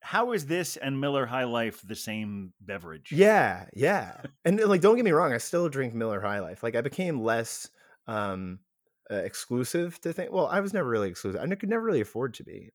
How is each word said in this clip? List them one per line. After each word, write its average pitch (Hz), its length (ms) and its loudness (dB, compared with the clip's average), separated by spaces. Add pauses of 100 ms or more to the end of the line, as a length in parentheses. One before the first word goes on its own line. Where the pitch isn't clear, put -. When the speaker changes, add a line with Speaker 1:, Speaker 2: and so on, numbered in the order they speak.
Speaker 1:
"How 233 320 0
is 170 140 -2
this 165 300 -2
and 135 240 -4
Miller 139 260 0
High 127 180 -2
Life 117 380 -2
the 104 140 -10
same 104 640 -6
beverage?" 87 500 -12
Speaker 2:
Yeah, 151 640 6
yeah. 135 480 0 (220)
And, 190 160 4
like, 202 200 4
don't 208 160 8
get 247 80 4
me 190 80 4
wrong, 156 200 4
I 117 60 2
still 175 300 0
drink 135 260 -2
Miller 110 260 -2
High 101 200 -2
Life. 90 220 -8
Like, 117 120 -2
I 117 60 2
became 147 400 -2
less, 113 500 -2 (360)
um, 95 540 -4 (500)
uh, 107 60 -4
exclusive 123 840 -4
to 170 120 -6
think, 180 200 -8
well, 180 140 2
I 190 140 0
was 196 120 -4
never 175 160 -2
really 107 220 2
exclusive. 95 300 -6
I - 40 -4
n-, 185 120 -2
could 196 120 -4
never 226 160 0
really 185 160 2
afford 117 340 -4
to - 100 -16
be 92 300 -16